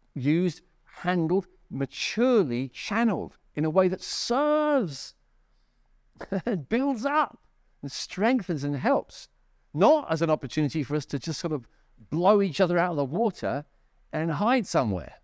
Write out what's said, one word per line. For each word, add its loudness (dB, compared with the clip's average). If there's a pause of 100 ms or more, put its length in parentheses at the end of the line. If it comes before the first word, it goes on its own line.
(140)
used, 0 (400)
handled, 0 (220)
maturely 0
channeled -2 (180)
in -2
a 0
way 4
that -4
serves -2 (1040)
<laughs> -6
and -2
builds 0
up -2 (420)
and -8
strengthens -2
and -2
helps, -2 (460)
not 4
as 0
an 2
opportunity 0
for -4
us -2
to -4
just -6
sort -4
of -6 (420)
blow 4
each 0
other 2
out 2
of -4
the 0
water -2 (460)
and -2
hide 0
somewhere, -2